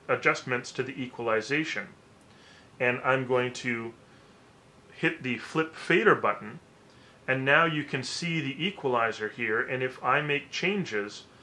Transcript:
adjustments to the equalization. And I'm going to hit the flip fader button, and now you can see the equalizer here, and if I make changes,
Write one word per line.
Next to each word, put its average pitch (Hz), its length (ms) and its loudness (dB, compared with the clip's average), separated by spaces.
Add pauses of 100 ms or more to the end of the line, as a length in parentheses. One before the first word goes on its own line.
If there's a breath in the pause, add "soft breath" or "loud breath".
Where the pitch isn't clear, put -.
adjustments 127 640 0
to - 100 -2
the 135 180 -8
equalization. 120 880 -2 (920 loud breath)
And 123 240 2
I'm 131 220 2
going 123 280 2
to 117 380 -4 (1040 loud breath)
hit 165 260 0
the 123 140 -2
flip 160 400 -2
fader 190 380 6
button, 110 440 -2 (680 loud breath)
and 131 180 0
now 151 220 8
you 151 180 0
can 131 180 -4
see 165 380 -4
the 135 240 -4
equalizer 117 640 0
here, 113 320 0
and 127 220 -2
if 127 200 -4
I 131 200 4
make 143 280 -2
changes, 147 760 -4 (180 loud breath)